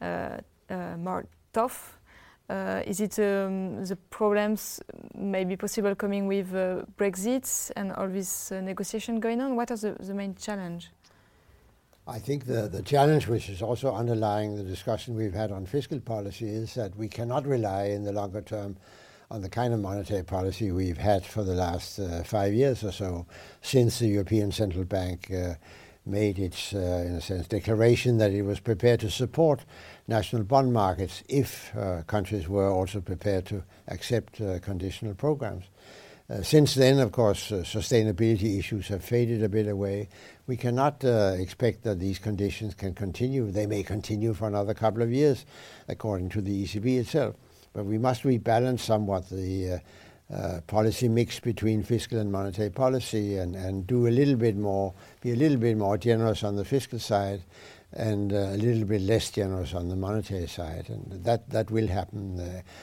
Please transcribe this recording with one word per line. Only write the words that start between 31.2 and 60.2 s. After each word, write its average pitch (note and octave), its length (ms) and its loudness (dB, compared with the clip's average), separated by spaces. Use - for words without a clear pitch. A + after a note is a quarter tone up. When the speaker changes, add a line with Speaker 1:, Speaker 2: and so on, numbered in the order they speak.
Speaker 2:
if, - 480 -2
uh, F#2 300 -2
countries G2+ 420 -2
were G2 200 4
also F#2+ 300 0
prepared F#2 460 -2
to G2 180 -8
accept, - 540 -4
uh, F#2 180 -2
conditional G2 540 -6
programs. A2 500 -2
Uh, A2+ 120 -6
since D3 340 6
then, C3+ 240 8
of A#2 140 2
course, G#2+ 400 2
uh, F2 100 0
sustainability A2 960 2
issues F#2+ 300 -4
have F#2+ 120 -4
faded A#2+ 420 0
a A2 40 2
bit G#2 200 0
away. G2+ 420 -4
We B2+ 120 -4
cannot, C3 480 0
uh, G#2+ 320 6
expect F#2 460 0
that G2 180 -2
these F#2+ 180 -2
conditions G2+ 540 -2
can F#2+ 200 -6
continue. A#2 560 -2
They G#2 160 -2
may G2+ 180 -2
continue G#2+ 500 -2
for G#2+ 140 -2
another G2+ 260 0
couple A2 300 2
of A#2 80 2
years, C3+ 340 4
according F#2 420 -2
to G#2 120 -2
the G2 100 -2
E G2 140 -2
C G#2 140 -6
B B2+ 180 2
itself. A#2 380 0
But G2+ 140 -6
we G#2+ 120 0
must B2 260 2
rebalance A#2+ 580 4
somewhat G2 480 0
the, F#2 440 -2
uh, F2+ 60 -2
uh, F2+ 280 -4
policy A2 480 2
mix A2+ 300 2
between G#2+ 440 0
fiscal A#2 340 -2
and G#2 140 0
monetary G2 380 -2
policy A2+ 680 0
and, F2+ 180 -2
and F#2+ 300 -4
do A#2+ 220 4
a - 20 4
little C3+ 280 4
bit A2+ 180 2
more, G2 380 0
be A#2+ 100 -2
a A#2+ 40 0
little C#3+ 220 6
bit A2+ 200 4
more G2+ 200 2
generous A2+ 460 4
on G2+ 120 0
the G2+ 100 -2
fiscal B2+ 320 -2
side G2+ 460 0
and, G2+ 400 0
uh, G#2 60 2
a G2 200 0
little A2+ 280 2
bit G2+ 160 2
less G#2 280 2
generous F#2 440 -2
on F2 160 -4
the F#2 60 -2
monetary F#2+ 520 -2